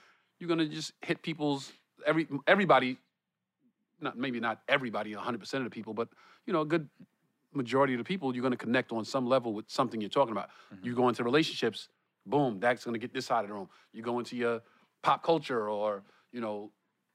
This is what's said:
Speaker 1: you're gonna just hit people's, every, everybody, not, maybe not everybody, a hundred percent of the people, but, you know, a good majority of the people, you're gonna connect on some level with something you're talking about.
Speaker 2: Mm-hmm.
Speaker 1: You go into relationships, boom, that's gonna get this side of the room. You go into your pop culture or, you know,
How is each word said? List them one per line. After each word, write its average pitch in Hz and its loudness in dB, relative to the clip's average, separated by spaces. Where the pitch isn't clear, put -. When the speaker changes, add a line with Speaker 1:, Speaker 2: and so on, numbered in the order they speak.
Speaker 1:
you're 170 -8
gonna 165 2
just 156 -8
hit 160 -2
people's, 147 -2
every, 156 2
everybody, 147 6
not, 131 -6
maybe 120 -4
not 113 -2
everybody, 107 0
a 101 -8
hundred 117 -6
percent 135 -4
of 107 -6
the - -18
people, 110 -10
but, 117 -4
you - -4
know, 165 2
a 156 0
good 151 0
majority 135 2
of 120 0
the 113 -4
people, 143 -2
you're 123 -2
gonna 127 0
connect 120 0
on 110 -2
some 131 -2
level 120 2
with 107 -10
something 117 -2
you're 101 -6
talking 131 2
about. 98 -6
Speaker 2:
Mm-hmm. 95 -12
Speaker 1:
You 120 -4
go 123 4
into 120 0
relationships, 123 0
boom, 117 2
that's 120 0
gonna 117 -4
get 120 -8
this 127 -4
side 117 0
of 101 -8
the 104 -10
room. 98 -8
You 110 -12
go 120 -2
into 117 -6
your 117 0
pop 147 4
culture 131 0
or, 104 -2
you 123 -6
know, 107 -6